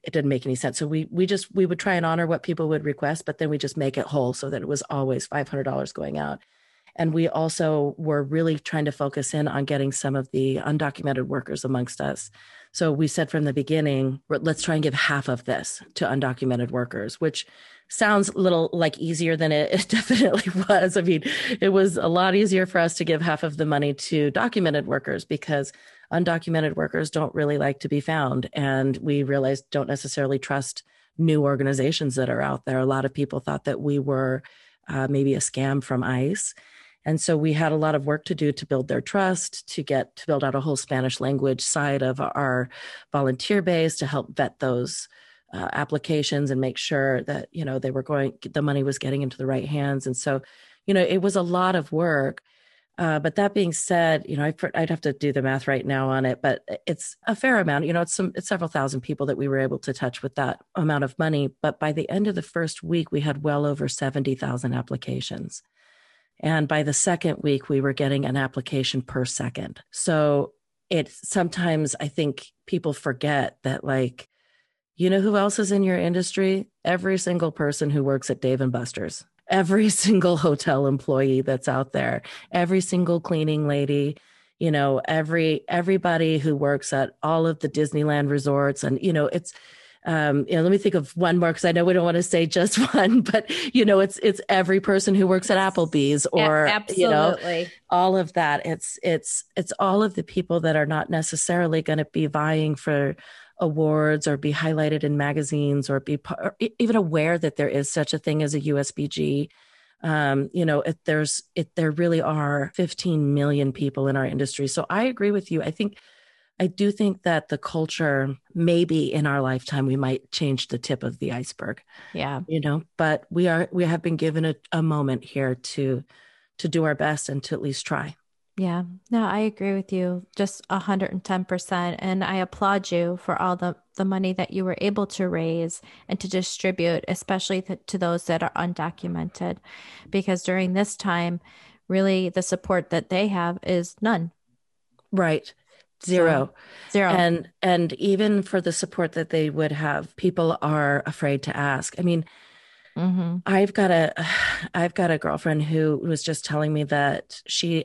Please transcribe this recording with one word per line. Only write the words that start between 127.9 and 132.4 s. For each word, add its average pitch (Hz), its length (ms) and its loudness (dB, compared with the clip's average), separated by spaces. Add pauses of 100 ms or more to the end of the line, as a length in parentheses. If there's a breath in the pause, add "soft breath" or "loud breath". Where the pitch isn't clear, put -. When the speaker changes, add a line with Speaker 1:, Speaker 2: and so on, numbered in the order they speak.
Speaker 2:
Yeah, 180 260 -2 (260)
no, 233 120 2
I 202 180 0
agree 208 340 -2
with 190 180 -4
you 180 320 -2 (100)
just - 360 -4
a 196 80 0
hundred 190 340 -2
and 185 100 -6
ten 185 220 -2
percent. 175 540 -2
And 190 260 -2
I 190 120 -2
applaud 196 540 0